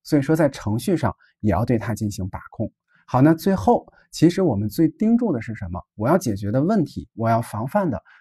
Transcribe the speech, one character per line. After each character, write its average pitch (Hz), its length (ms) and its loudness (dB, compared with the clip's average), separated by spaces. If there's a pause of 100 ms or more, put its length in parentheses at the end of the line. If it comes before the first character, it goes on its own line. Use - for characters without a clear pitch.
所 - 140 0
以 143 40 2
说 147 120 0
在 160 140 2
程 110 320 -4
序 185 160 -2
上 113 180 -2 (280)
也 104 100 0
要 95 140 0
对 120 120 2
它 107 160 -4
进 104 160 -4
行 95 200 -8
把 90 100 -12 (120)
控。 - 200 -8 (340)
好， 127 160 2
那 156 120 8
最 180 200 0
后 - 320 0 (240)
其 - 200 4
实 185 120 -2
我 151 140 2
们 104 140 -2
最 160 180 2
盯 220 300 2
住 233 160 0
的 117 80 -4
是 113 120 -10
什 104 160 -10
么？ 87 120 -10 (140)
我 107 120 -2
要 165 100 4
解 120 160 -2
决 101 160 -6
的 127 140 0
问 190 220 0
题， - 280 -10
我 113 160 -2
要 117 120 2
防 117 260 -8
范 196 220 0
的 104 120 -4 (200)